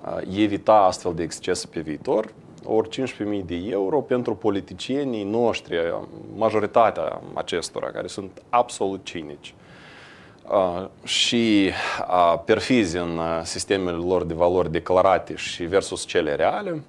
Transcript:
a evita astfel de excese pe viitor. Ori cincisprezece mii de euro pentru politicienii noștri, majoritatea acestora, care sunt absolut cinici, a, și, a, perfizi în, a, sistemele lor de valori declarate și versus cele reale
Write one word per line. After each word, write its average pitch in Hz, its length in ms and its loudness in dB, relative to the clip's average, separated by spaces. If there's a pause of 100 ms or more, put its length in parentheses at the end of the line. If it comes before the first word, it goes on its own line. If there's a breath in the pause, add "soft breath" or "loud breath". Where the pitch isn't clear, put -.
a 85 200 -6 (160)
evita 104 380 4
astfel 92 400 4
de 82 80 -4
excese - 440 -4
pe - 140 -8
viitor. 80 520 -4 (320)
Ori 110 240 0
cincisprezece 107 480 -4
mii 98 100 -6
de 87 240 -6
euro 98 300 0
pentru 120 340 -2
politicienii 107 920 -4
noștri, 104 520 0 (600)
majoritatea 104 840 2 (140)
acestora, - 560 -6
care 107 160 -8
sunt - 420 -12
absolut 107 560 0
cinici, 76 500 -12 (920 loud breath)
a, 92 420 0 (140)
și, 110 680 2 (360 loud breath)
a, 85 320 4
perfizi 107 580 2
în, 85 220 -2
a, 82 260 -2
sistemele 90 520 -2
lor 87 280 0
de 82 100 -4
valori 87 360 4
declarate 90 640 2
și - 300 -8
versus 90 400 0
cele 78 300 0
reale 156 540 -2